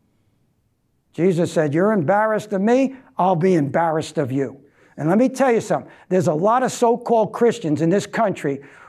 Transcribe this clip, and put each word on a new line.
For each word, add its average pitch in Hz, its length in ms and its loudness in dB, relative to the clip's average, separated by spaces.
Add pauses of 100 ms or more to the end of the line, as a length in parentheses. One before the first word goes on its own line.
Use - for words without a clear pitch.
(1120)
Jesus 170 400 0
said, 151 220 0
"You're 196 180 2
embarrassed 208 600 0
of 190 80 -2
me, 254 360 2 (220)
I'll 180 180 2
be 185 180 2
embarrassed 160 640 -2
of 135 120 -2
you." 131 300 -4 (360)
And 147 120 -2
let 196 100 2
me 254 100 4
tell 262 220 0
you 220 100 2
something. 147 300 -4 (180)
There's 180 200 2
a 156 60 0
lot 214 280 2
of 233 80 -2
so-called 233 640 0
Christians 165 500 0
in 165 80 2
this 196 160 0
country 165 540 -4 (280)